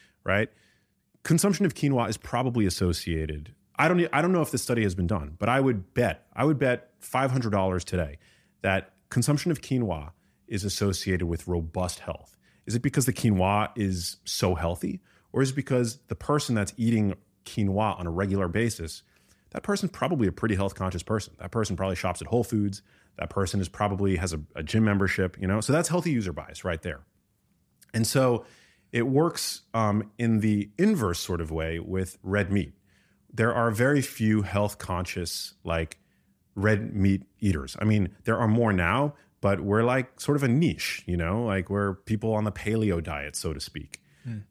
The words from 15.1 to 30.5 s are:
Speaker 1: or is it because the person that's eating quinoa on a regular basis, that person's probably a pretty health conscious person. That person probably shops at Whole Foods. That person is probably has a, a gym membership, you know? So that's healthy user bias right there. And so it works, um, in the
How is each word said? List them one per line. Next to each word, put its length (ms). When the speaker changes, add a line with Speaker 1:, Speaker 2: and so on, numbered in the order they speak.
Speaker 1:
or 120
is 80
it 40
because 520
the 80
person 400
that's 220
eating 360
quinoa 540
on 80
a 20
regular 380
basis, 560
that 140
person's 280
probably 360
a 40
pretty 240
health 200
conscious 280
person. 360
That 120
person 240
probably 220
shops 240
at 80
Whole 160
Foods. 360
That 120
person 300
is 80
probably 480
has 160
a, 80
a 80
gym 220
membership, 520
you 80
know? 140
So 140
that's 160
healthy 220
user 200
bias 320
right 180
there. 200
And 140
so 380
it 140
works, 560
um, 440
in 220
the 380